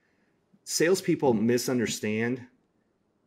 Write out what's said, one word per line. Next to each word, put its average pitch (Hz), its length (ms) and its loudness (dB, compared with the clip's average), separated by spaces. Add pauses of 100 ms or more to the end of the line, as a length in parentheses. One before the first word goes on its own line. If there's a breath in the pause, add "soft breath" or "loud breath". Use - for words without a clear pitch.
(640)
Salespeople 156 680 2
misunderstand 117 1120 -2 (800)